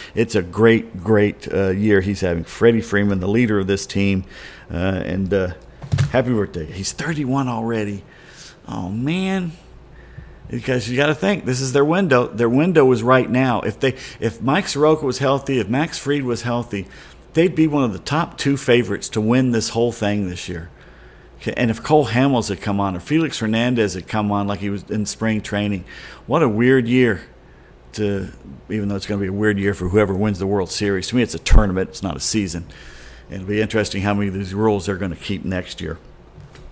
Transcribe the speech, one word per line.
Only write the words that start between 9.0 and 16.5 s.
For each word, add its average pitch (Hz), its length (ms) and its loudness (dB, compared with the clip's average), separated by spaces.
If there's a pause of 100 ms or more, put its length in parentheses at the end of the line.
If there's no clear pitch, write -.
Because 120 400 -4
you 123 80 -4
gotta 147 180 2
think, 190 300 -2
this 127 160 -2
is 131 120 -2
their 143 120 4
window. 151 420 4
Their 113 220 0
window 147 440 4
is 110 100 2
right 127 280 4
now. 123 300 2
If - 180 -4
they, 131 160 2 (240)
if - 240 -4
Mike 147 240 0
Soroka 151 400 2
was 123 120 -2
healthy, 135 420 0
if 95 80 -2
Max 135 300 -2
Fried 143 260 -2
was 120 180 -2
healthy, 113 460 -4 (460)